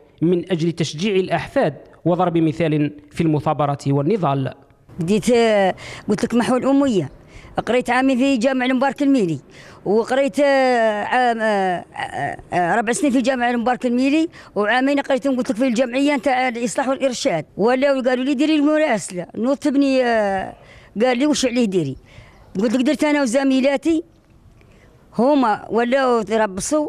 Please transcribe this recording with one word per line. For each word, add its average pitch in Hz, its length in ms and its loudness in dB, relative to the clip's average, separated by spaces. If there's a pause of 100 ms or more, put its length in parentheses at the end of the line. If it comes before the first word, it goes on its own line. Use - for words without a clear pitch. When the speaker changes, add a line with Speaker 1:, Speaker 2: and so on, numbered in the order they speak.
(220)
Speaker 1:
من 175 300 0
أجل 165 200 0
تشجيع 170 420 -4
الأحفاد 170 600 -2 (300)
وضرب 170 340 0
مثال 156 540 0 (180)
في - 100 -6
المثابرة 147 680 0
والنضال. 143 680 0 (460)
Speaker 2:
بديت، 196 300 0
آه، 214 440 4 (340)
قلت 214 160 0
لك 226 100 -2
محو 240 220 2
الأمية، 247 540 2 (560)
قريت 247 240 0
عامي 262 260 2
في 277 200 2
جامع 254 300 0
المبارك 262 360 0
الميري، 208 380 2 (440)
وقريت، 262 560 0
آه، 247 640 2
عام، 240 360 0
آه، 196 440 0 (120)
آه، - 400 -6 (160)
آه، 180 240 0
ربع 233 160 -2
سنين 269 200 0
في 269 80 2
جامع 240 300 0
المبارك 247 360 -2
الميري، 277 420 0 (260)
وعامين 254 460 0
قريتهم 269 360 -2
قلت 247 140 -2
لك 196 60 -4
في 262 100 0
الجمعية 262 500 0
نتاع 254 320 0
الإصلاح 233 400 -4
والإرشاد، 247 560 -2 (120)
ولاو 262 460 2
قالوا 254 220 0
لي 285 100 0
ديري 302 220 2
المراسلة، 285 800 0
نوض 254 220 -2
تبني، 269 480 2
آه، 208 480 -2 (500)
قال 254 160 2
لي: 285 80 2
"وش 269 200 0
عليه 240 180 0
ديري؟" 170 320 -2 (600)
قلت 220 160 0
لك: 254 100 0
"درت 294 200 0
أنا 294 180 2
وزميلاتي"، 269 800 0 (1160)
هما 254 520 2
ولاو 240 520 2
تربصوا 220 680 -2